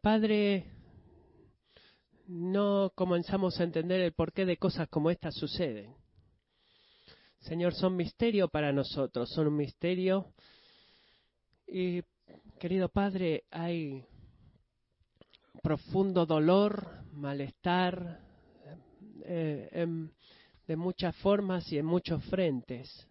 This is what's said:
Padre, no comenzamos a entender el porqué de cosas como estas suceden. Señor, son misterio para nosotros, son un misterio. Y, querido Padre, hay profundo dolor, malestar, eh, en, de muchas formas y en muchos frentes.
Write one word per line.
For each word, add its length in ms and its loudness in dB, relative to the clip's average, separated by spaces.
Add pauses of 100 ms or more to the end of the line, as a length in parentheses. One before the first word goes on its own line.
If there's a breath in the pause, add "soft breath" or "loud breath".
Padre, 680 4 (1500 loud breath)
no 720 0
comenzamos 640 0
a 40 2
entender 360 0
el 140 2
porqué 320 -2
de 120 0
cosas 300 0
como 240 2
estas 240 -4
suceden. 580 -4 (1500 soft breath)
Señor, 340 0
son 220 2
misterio 520 2
para 240 0
nosotros, 580 0
son 180 2
un 100 2
misterio. 760 0 (1300 soft breath)
Y, 340 -4 (580)
querido 300 0
Padre, 640 0
hay 540 -6 (1600 soft breath)
profundo 640 2
dolor, 840 2
malestar, 1120 -2 (1040)
eh, 480 -4
en, 400 -4 (520 soft breath)
de 120 -2
muchas 400 -2
formas 560 0
y 40 0
en 80 0
muchos 400 0
frentes. 840 -4